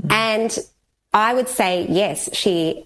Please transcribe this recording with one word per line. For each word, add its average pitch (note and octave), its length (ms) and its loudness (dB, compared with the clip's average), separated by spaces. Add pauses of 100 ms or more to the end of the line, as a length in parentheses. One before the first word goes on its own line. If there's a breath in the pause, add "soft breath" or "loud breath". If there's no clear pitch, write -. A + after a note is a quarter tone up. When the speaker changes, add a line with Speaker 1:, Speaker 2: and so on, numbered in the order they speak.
Speaker 1:
Mm. D3+ 100 -2
Speaker 2:
And A3 480 0 (560)
I A3 180 4
would B3+ 140 0
say, F3+ 420 0
yes, E3+ 440 0
she, E3 520 0